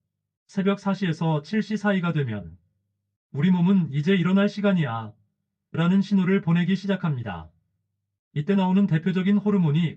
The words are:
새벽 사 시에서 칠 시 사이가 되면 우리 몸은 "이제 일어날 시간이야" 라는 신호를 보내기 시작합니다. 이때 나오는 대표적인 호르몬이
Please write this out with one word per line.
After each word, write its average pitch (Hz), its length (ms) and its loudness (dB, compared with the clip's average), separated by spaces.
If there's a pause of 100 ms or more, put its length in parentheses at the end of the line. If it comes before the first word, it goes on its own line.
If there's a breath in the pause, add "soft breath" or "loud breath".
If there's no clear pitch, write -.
(480)
새벽 196 320 -2
사 196 140 -2
시에서 160 480 -2
칠 214 200 -4
시 214 160 -4
사이가 190 340 0
되면 107 460 -6 (720)
우리 143 180 0
몸은 180 420 2
"이제 147 240 0
일어날 190 340 2
시간이야" 156 640 -2 (580)
라는 175 300 2
신호를 190 380 2
보내기 175 360 0
시작합니다. 127 760 -4 (840)
이때 147 220 -2
나오는 190 320 2
대표적인 185 500 0
호르몬이 175 600 0